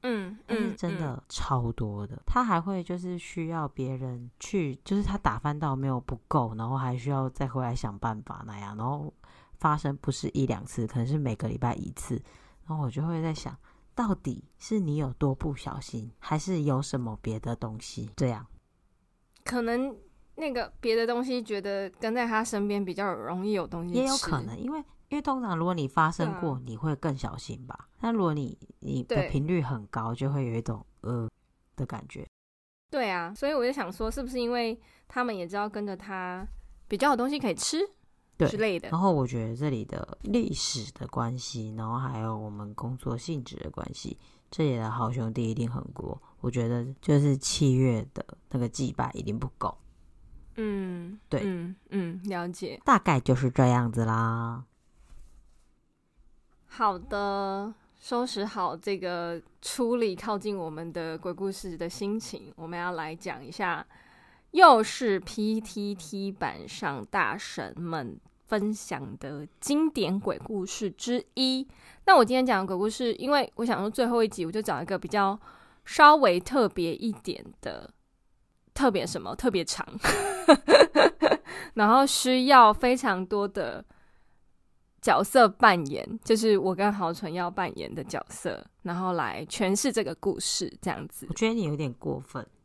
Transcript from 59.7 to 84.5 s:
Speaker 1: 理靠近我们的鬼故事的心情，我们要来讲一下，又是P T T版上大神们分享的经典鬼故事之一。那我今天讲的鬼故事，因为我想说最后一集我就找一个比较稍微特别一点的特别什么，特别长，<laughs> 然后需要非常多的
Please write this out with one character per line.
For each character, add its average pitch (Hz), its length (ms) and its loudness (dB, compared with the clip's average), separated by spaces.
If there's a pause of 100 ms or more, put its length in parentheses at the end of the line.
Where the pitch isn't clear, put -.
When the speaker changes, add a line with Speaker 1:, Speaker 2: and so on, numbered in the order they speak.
Speaker 1:
理 220 180 2
靠 202 240 -4
近 202 200 -4
我 165 120 -6
们 165 220 -10
的 165 260 -6
鬼 175 160 -6
故 190 160 -4
事 185 280 -10
的 170 120 -6
心 208 300 -4
情， - 380 -12
我 165 100 -12
们 175 100 -8
要 175 140 -4
来 160 240 -6
讲 165 280 -10
一 - 60 -14
下， 175 360 -4 (640)
又 294 320 10
是 214 380 0
P 220 400 -2
T 202 340 -6
T 196 360 -8
版 - 360 -8
上 143 380 -6
大 160 320 0
神 - 420 -10
们 156 400 -6 (260)
分 214 280 0
享 139 440 -8
的 147 300 -10 (140)
经 302 280 2
典 190 300 0
鬼 202 200 -2
故 196 260 -6
事 - 260 -4
之 - 340 -4 (100)
一。 262 300 0 (400)
那 370 120 10
我 233 80 10
今 240 100 2
天 254 100 4
讲 226 140 2
的 190 80 -2
鬼 185 100 -2
故 208 120 2
事， 233 260 -2
因 262 160 -2
为 285 240 4
我 233 100 -2
想 226 140 0
说 202 100 -2
最 233 180 0
后 240 140 4
一 220 60 6
集 185 180 -4
我 165 60 -6
就 214 100 -2
找 156 200 -2
一 170 40 -6
个 185 140 -2
比 - 80 -8
较 202 320 2 (460)
稍 302 320 10
微 202 200 6
特 233 300 2
别 170 260 -2
一 226 180 -4
点 - 320 -8 (180)
的 - 280 -10 (840)
特 269 160 6
别 170 160 0
什 - 120 -4
么， 98 160 -8
特 254 140 2
别 185 160 0
长， - 180 -4 (960)
<laughs> - 920 4
然 214 160 6
后 262 160 8
需 254 400 2
要 254 260 12
非 247 240 4
常 190 300 0
多 202 220 0
的 190 360 -6 (1160)